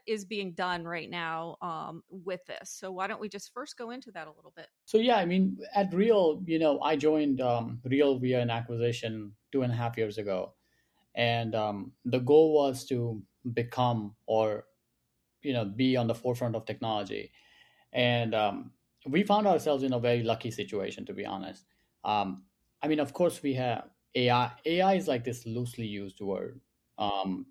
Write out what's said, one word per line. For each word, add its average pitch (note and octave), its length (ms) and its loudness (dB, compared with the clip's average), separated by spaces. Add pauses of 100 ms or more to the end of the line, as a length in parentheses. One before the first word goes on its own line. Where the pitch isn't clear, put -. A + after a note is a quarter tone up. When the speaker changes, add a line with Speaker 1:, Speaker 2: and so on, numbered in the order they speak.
Speaker 1:
is G#3+ 160 -4
being G3 300 -6
done F3 320 -4
right E3 240 -8
now, E3 520 -6
um, D#3+ 480 -8
with F#3 380 -8
this. C#3+ 240 -12
So F#3+ 220 -12
why F#3 140 -4
don't G#3+ 120 -8
we G#3+ 80 -8
just G3 260 -14
first C4 240 -12
go A#3 140 -10
into B3 200 -14
that E3 160 -12
a D#3 40 -18
little - 240 -20
bit? E3 120 -18 (180)
Speaker 2:
So, - 120 4
yeah, A#3 200 4
I F#3 80 2
mean, F#3+ 320 2 (180)
at G3 180 2
Real, F#3+ 520 6
you E3 120 0
know, D#3 220 4
I D#3+ 160 2
joined, D3 460 2
um, A#2+ 420 0
Real C#3 340 4
via B2+ 220 2
an A#2+ 100 2
acquisition A#2 840 -2 (180)
two C3+ 120 0
and B2 100 0
a - 20 -2
half A#2 220 -2
years G#2+ 200 -2
ago. F#2+ 360 -4 (600)
And, A#2 400 0
um, G#2 380 -2 (140)
the B2+ 140 2
goal D3+ 340 8
was C#3 320 2
to A#2+ 360 -4 (320)
become A#2+ 600 0 (100)
or, A2 400 0 (760)
you C#3+ 120 -4
know, A#2 120 0
be B2+ 320 2
on A#2+ 100 2
the A#2 80 0
forefront A#2+ 400 -2
of A2 100 -8
technology. G#2+ 680 -6 (600)
And, A#2+ 420 2
um, G#2 380 0 (360)
we D#3 160 2
found G#3 240 4
ourselves D3+ 360 2
in C3 100 0
a A#2+ 60 0
very A#2+ 240 2
lucky A2+ 280 -2
situation, G2+ 540 -6
to G2+ 80 -10
be G2 120 -8
honest. G2 400 -10 (380)
Um, G2 400 -2 (400)
I D3 60 0
mean, D#3 100 2
of C3 140 -4
course, F3 280 0
we C#3 120 0
have B2 360 -4 (240)
A B2 160 2
I. A#2+ 220 2 (140)
A E3+ 160 2
I F#3+ 140 6
is, F3+ 120 -2
like, B2+ 160 0
this B2 220 -8
loosely A#2+ 420 -6
used G2+ 320 -10
word. G2 400 -6 (380)
Um, G2 540 -2